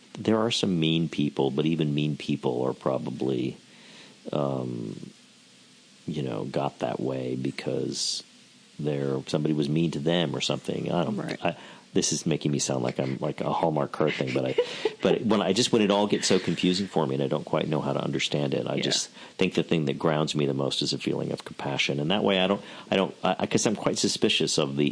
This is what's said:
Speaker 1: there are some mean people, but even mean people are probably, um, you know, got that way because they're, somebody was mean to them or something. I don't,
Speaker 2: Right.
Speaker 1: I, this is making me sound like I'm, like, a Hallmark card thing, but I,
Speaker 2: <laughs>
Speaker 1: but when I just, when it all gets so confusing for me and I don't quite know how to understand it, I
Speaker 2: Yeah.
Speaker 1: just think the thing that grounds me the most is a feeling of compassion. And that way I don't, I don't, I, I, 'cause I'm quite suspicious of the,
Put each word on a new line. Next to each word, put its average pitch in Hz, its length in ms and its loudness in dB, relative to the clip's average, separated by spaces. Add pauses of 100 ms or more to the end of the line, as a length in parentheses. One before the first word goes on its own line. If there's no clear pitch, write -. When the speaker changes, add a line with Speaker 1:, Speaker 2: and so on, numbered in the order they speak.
(200)
Speaker 1:
there 110 180 4
are 113 140 2
some 95 280 2
mean 80 300 4
people, 69 400 0
but 73 160 0
even 78 300 2
mean 76 200 0
people 67 480 -2
are 64 100 0
probably, 64 840 -2 (760)
um, 64 800 -4 (960)
you 76 140 -4
know, 57 240 -4
got 69 340 -2
that - 200 -2
way 65 360 -2
because 65 880 -2 (560)
they're, 69 380 0 (100)
somebody 78 260 2
was 73 160 2
mean 80 220 2
to 78 80 -4
them 80 360 2
or 64 60 -2
something. - 500 -4
I 85 120 2
don't, 214 140 -2
Speaker 2:
Right. - 260 -6
Speaker 1:
I, - 120 0 (380)
this 90 180 2
is 76 140 -2
making 76 260 2
me 71 80 2
sound 65 240 -2
like 64 160 -2
I'm, 67 200 -2
like, 73 220 -4
a 73 120 -2
Hallmark 73 380 0
card 76 220 0
thing, 65 200 -2
but 65 120 0
I, 64 100 -2 (240)
Speaker 2:
<laughs> - 220 -4
Speaker 1:
but 92 200 4
when 107 200 4
I 92 120 2
just, 117 180 2
when 117 120 4
it 98 80 4
all 104 160 4
gets - 200 0
so 95 120 4
confusing 90 480 2
for 80 180 0
me 67 100 0
and 71 80 0
I - 40 0
don't 76 180 -2
quite 78 220 0
know 76 140 0
how - 120 -2
to 69 100 -2
understand - 520 -2
it, 60 120 -2
I 67 80 -2
Speaker 2:
Yeah. - 60 0
Speaker 1:
just - 280 -2 (280)
think 92 160 2
the 82 100 2
thing 80 220 2
that 71 140 -2
grounds 78 360 2
me 73 120 2
the 69 80 0
most 67 260 0
is - 120 -2
a 69 40 -4
feeling 67 340 -4
of - 140 -8
compassion. - 540 -4
And 76 100 -2
that 107 140 0
way 98 160 4
I 92 80 2
don't, 101 140 0 (280)
I 101 60 2
don't, 95 280 2
I, 92 160 2
I, 101 60 0
'cause - 220 0
I'm 107 80 2
quite - 240 0
suspicious - 580 2
of 69 180 0
the, 71 160 4